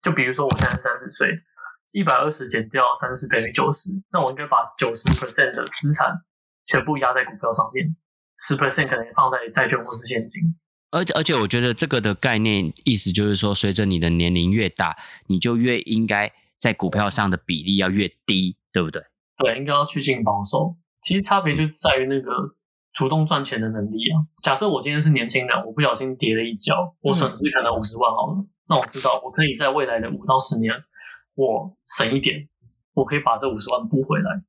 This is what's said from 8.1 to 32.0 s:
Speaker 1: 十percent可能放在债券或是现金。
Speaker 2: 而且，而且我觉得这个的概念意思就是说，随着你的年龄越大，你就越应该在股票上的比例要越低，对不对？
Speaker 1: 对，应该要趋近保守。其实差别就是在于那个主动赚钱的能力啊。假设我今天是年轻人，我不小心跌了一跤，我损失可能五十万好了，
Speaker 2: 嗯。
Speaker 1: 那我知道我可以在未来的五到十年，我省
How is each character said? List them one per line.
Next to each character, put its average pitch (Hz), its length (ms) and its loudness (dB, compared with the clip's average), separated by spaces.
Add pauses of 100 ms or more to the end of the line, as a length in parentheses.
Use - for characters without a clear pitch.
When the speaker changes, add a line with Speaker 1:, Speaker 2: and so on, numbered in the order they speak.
Speaker 1:
十 - 160 -2
percent 135 320 0
可 131 80 -2
能 117 180 -6
放 131 160 4
在 120 200 -4
债 123 180 0
券 127 100 0
或 - 160 -8
是 113 100 -4
现 117 220 -4
金。 - 160 -8 (480)
Speaker 2:
而 170 140 0
且， 170 100 -2
而 156 80 2
且 151 140 2
我 110 100 2
觉 120 140 0
得 123 120 2
这 147 140 0
个 131 140 0
的 104 160 0
概 123 220 0
念 101 340 2 (120)
意 120 120 4
思 95 160 0
就 101 160 2
是 101 80 2
说， 101 180 2
随 101 180 0
着 92 120 2
你 92 160 2
的 85 100 2
年 85 240 2
龄 87 160 2
越 104 180 2
大， 85 280 -2 (320)
你 95 100 2
就 117 180 0
越 120 260 2
应 113 220 0
该 104 280 0 (260)
在 117 160 2
股 - 160 -2
票 104 180 0
上 98 220 0
的 90 60 0
比 82 260 -4
例 95 140 0
要 95 120 2
越 95 200 2 (180)
低， 92 300 0 (160)
对 90 100 2
不 78 80 -2
对？ - 140 -12 (340)
Speaker 1:
对， 120 180 2
应 135 80 -8
该 147 80 -2
要 147 140 2
趋 147 160 -6
近 131 220 -2
保 101 180 0
守。 156 340 0 (260)
其 - 120 0
实 196 80 0
差 196 180 2
别 170 140 0
就 156 140 0
是 151 60 -8
在 143 240 2
于 131 80 0
那 135 140 0
个 127 360 -6 (360)
主 131 160 0
动 156 160 2
赚 151 200 0
钱 120 160 -4
的 110 80 -2
能 110 120 -4 (120)
力 113 180 -2
啊。 160 160 2 (160)
假 143 140 4
设 208 120 0
我 147 140 0
今 139 80 -4
天 147 100 0
是 151 100 4
年 120 180 2
轻 127 180 0
人， 120 180 0
我 113 60 -12
不 131 100 -4
小 127 140 4
心 131 220 -6
跌 113 180 0
了 113 80 0
一 117 140 -6
跤， - 440 -2
我 143 140 2
损 147 180 2
失 147 200 -2
可 127 100 0
能 117 160 0
五 107 60 -6
十 110 120 -6
万 117 140 2
好 117 220 -2
了， 190 60 -2
Speaker 2:
嗯。 196 100 -6 (200)
Speaker 1:
那 160 80 2
我 127 100 2
知 135 140 -10
道 131 220 2
我 143 80 -10
可 156 140 0
以 139 120 0
在 139 120 0
未 135 180 0
来 117 140 -2
的 117 100 -4
五 - 160 -10
到 - 100 4
十 - 220 0
年， 113 160 0 (640)
我 131 400 0 (100)
省 113 260 0